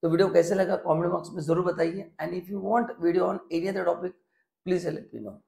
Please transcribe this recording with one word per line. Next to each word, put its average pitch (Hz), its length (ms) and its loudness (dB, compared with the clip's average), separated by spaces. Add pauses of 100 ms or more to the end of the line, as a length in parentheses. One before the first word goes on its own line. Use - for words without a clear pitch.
तो 165 60 2
वीडियो 175 240 4
कैसे 170 220 6
लगा 190 200 2
कमेंट 175 360 2
बॉक्स 175 200 -4
में 175 120 -8
जरूर 165 220 2
बताइए, 170 460 -2 (100)
and 170 120 -6
if 180 180 -8
you 196 160 -6
want 233 320 0
video 170 320 2
on - 100 -6 (120)
any 175 200 -2
other 185 140 -2
topic, 175 320 -4 (460)
please 175 260 -2
let 156 240 -10
me 107 100 -12
know। 104 120 -14 (100)